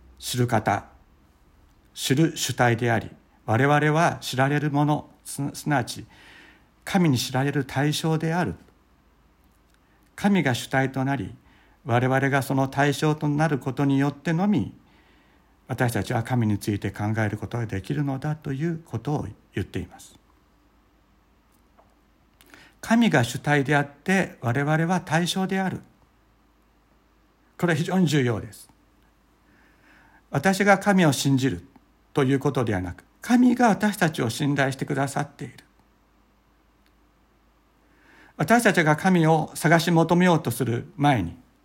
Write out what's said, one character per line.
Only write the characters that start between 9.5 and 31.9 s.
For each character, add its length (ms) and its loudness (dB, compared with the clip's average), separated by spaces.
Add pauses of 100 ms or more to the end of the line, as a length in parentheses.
神 280 2
が 100 0
主 140 -6
体 240 0
と 120 -4
な 120 -2
り、 180 -8 (520)
我 220 0
々 220 0
が 140 0
そ 100 -4
の 140 0
対 260 0
象 220 0
と 120 -4
な 200 0
る 100 -2
こ 160 -8
と 120 -2
に 120 2
よ 120 0
っ 40 -4
て 200 -4
の 140 0
み、 260 0 (920)
私 260 -2
た 100 -2
ち 100 -6
は 80 -2
神 260 0
に 120 0
つ 100 -6
い 100 -2
て 120 -6
考 140 -6 (120)
え 120 0
る 80 -6
こ 100 -10
と 100 -8
が 80 -6
で 160 -8
き 120 -6
る 100 -2
の 160 -4
だ 160 -4
と 180 -8
い 140 -6
う 180 -6
こ 140 -10
と 140 -6
を 140 -4 (280)
言 80 -4
っ 40 -12
て 120 -8
い 80 -8
ま 120 -20
す。 200 -20 (2500)
神 300 2
が 140 4
主 160 -6
体 240 0
で 120 0
あ 60 2
っ 60 -4
て、 540 -2
我 180 -2
々 260 0
は 160 -2
対 240 -2
象 220 -2
で 120 -4
あ 100 -2
る。 120 -8 (1800)
こ 100 0
れ 60 2
は 40 2
非 60 -2
常 140 -2
に 80 4
重 180 2
要 180 -2
で 100 -14
す。 180 -20 (1600)
私 320 2
が 160 6
神 260 4
を 60 6
信 260 2
じ 120 0
る 140 -6 (500)